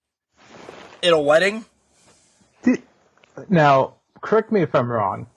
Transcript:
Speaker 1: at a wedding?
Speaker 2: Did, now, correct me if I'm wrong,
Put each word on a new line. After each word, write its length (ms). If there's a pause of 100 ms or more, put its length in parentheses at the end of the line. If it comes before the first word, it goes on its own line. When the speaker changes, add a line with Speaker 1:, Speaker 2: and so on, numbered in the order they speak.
(1040)
Speaker 1:
at 100
a 60
wedding? 460 (1000)
Speaker 2:
Did, 180 (680)
now, 460 (260)
correct 300
me 100
if 140
I'm 140
wrong, 480